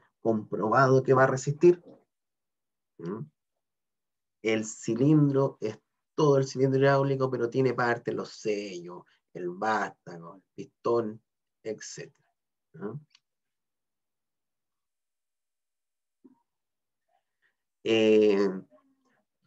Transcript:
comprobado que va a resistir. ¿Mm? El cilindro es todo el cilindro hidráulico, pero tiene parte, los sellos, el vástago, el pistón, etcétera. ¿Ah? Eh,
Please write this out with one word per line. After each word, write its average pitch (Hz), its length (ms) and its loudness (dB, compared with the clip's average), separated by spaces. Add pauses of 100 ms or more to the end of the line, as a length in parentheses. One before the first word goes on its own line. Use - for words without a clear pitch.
(200)
comprobado 113 800 2
que 135 120 2
va 131 100 4
a 135 40 2
resistir. 147 540 2 (1160)
¿Mm? 170 220 -10 (1200)
El 110 220 -2
cilindro 139 960 2
es 110 180 -8 (360)
todo 143 240 4
el 135 80 0
cilindro 135 340 0
hidráulico, 135 500 0
pero 120 180 -4
tiene 127 240 0
parte, 120 400 -4
los - 180 -8
sellos, 92 720 -8 (320)
el 87 160 -8
vástago, 92 880 -8
el - 60 -20 (120)
pistón, 110 680 -4 (400)
etcétera. - 720 -14 (460)
¿Ah? 139 140 -10 (4000)
Eh, 107 640 4 (1000)